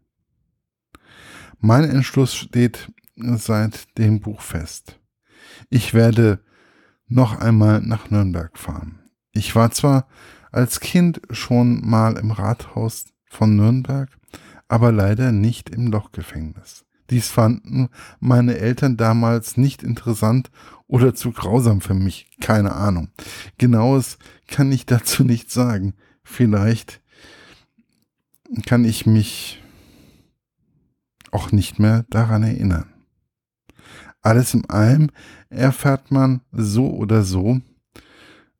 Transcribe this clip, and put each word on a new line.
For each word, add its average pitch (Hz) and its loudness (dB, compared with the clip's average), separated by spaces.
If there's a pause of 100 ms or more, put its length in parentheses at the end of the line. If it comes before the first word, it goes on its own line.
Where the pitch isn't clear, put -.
(1600)
Mein 117 4
Entschluss 135 0
steht - -4 (240)
seit 110 -4
dem 107 2
Buch 107 -12
fest. - -14 (720)
Ich - -2
werde 113 4 (640)
noch 120 0
einmal 107 4
nach 110 -6
Nürnberg 92 -2
fahren. 78 -14 (340)
Ich - -4
war 113 4
zwar 135 0 (440)
als - -2
Kind 175 0
schon 120 0
mal 110 2
im 110 -4
Rathaus 110 -6 (180)
von 107 2
Nürnberg, 127 0 (580)
aber 113 2
leider 110 0
nicht 110 -2
im 117 -4
Lochgefängnis. - -10 (240)
Dies 120 -2
fanden 123 0 (320)
meine 123 2
Eltern 123 -2
damals 117 0
nicht 135 0
interessant 117 -2 (360)
oder 123 4
zu - -8
grausam 110 0
für 95 -4
mich, 95 -4 (100)
keine 107 0
Ahnung. 90 -4 (460)
Genaues 123 2 (300)
kann 139 0
ich 135 -2
dazu - 0
nicht 120 -2
sagen. 107 -2 (280)
Vielleicht 110 0 (1700)
kann 120 4
ich 113 -2
mich - 0 (1700)
auch 87 -6
nicht - 0
mehr 113 2
daran 110 0
erinnern. 92 -2 (1300)
Alles 117 2
in - -2
allem 131 4 (400)
erfährt 135 -2
man 131 0 (100)
so 110 -2
oder 107 2
so 95 0 (1000)